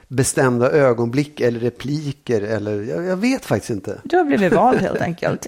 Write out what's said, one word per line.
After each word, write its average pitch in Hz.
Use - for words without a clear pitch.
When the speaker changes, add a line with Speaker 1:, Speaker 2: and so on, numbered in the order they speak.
Speaker 1:
bestämda 127
ögonblick 131
eller 117
repliker 127
eller, 104
jag, 165
jag 185
vet 247
faktiskt -
inte. 101
Speaker 2:
Du -
har 370
blivit 233
vald 233
helt -
enkelt, -